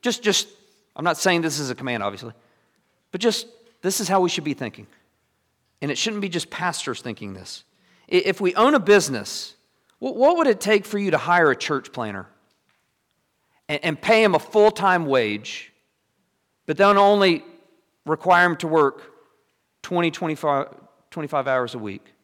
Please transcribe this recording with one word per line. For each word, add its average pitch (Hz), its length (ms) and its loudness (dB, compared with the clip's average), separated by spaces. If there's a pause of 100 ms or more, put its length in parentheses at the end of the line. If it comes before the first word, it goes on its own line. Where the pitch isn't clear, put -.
Just, 240 220 -4
just, 208 240 0 (480)
I'm - 80 -12
not 120 140 0
saying 175 240 2
this 151 180 -4
is 139 100 -6
a 123 60 -6
command, 123 260 -6
obviously, 101 320 -8 (800)
but 180 100 -8
just, 226 260 -2 (340)
this 185 180 -4
is 202 80 -6
how 190 140 2
we 175 80 2
should 165 140 -6
be 147 120 -4
thinking. 110 320 -12 (920)
And 143 100 -6
it 131 60 -6
shouldn't 208 240 -4
be 196 80 -6
just 170 200 -6
pastors 156 520 -6
thinking 104 320 -12
this. - 300 -18 (480)
I-, - 40 0 (100)
if 190 160 -2
we 180 140 0
own 247 180 4
a 285 60 4
business, 151 760 0 (440)
wh-, 254 160 -8
what 294 220 4
would 320 100 2
it 208 120 2
take 208 260 0
for 208 120 -6
you 196 140 -2
to 156 60 2
hire 170 340 4
a 131 40 2
church - 380 -6
planner 101 340 -8 (1400)
and, 147 160 -4
and 160 180 -4
pay 220 220 4
him 202 100 4
a 151 60 4
full-time 202 640 2
wage, 110 680 -2 (920)
but 151 120 -6
then 196 200 6
only 196 460 4 (640)
require 175 420 2
him 170 100 0
to 170 100 -8
work 156 460 0 (680)
twenty, 170 300 -2
twenty-five, 151 560 -4 (420)
twenty-five 147 380 -6
hours 127 260 -2
a 127 60 -10
week 104 340 -12 (100)